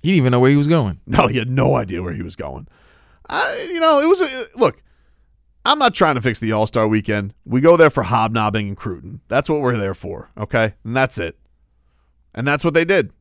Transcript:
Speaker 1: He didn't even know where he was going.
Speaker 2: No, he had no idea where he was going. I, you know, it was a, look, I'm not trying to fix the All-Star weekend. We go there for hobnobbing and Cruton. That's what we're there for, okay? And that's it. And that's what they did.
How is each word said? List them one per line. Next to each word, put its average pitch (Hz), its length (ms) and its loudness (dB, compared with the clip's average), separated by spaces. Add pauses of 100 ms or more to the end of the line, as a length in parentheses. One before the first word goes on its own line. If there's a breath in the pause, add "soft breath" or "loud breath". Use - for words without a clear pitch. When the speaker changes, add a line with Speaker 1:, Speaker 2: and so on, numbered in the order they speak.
Speaker 1:
He 156 80 0
didn't 190 80 4
even 127 140 4
know 123 80 4
where 131 100 6
he 143 60 4
was 143 120 2
going. 139 380 0
Speaker 2:
No, - 200 0
he 123 120 -2
had 120 120 -4
no 135 260 2
idea 98 260 -4
where - 100 -8
he - 100 -10
was - 140 -12
going. 67 320 -14 (600 soft breath)
I, - 440 -4
you 330 80 -4
know, 320 200 4
it 302 80 2
was 359 120 4
a, 339 80 -2 (280)
look, 226 260 0 (840)
I'm - 160 2
not 247 140 2
trying 156 200 2
to 123 60 -2
fix 117 180 -2
the 110 140 -2
All-Star 110 340 0
weekend. 107 460 -2 (120)
We 127 160 -2
go 165 160 6
there 226 140 6
for 117 140 -4
hobnobbing 107 640 0
and 101 80 -8
Cruton. - 500 -12
That's 131 220 -2
what 151 120 0
we're 127 180 0
there 98 160 -4
for, - 440 -14
okay? 110 360 -2 (100)
And 113 100 -8
that's 131 240 -2
it. 85 180 -8 (960)
And 120 120 -4
that's 143 160 -2
what 165 120 -2
they 165 100 4
did. 170 260 0 (100)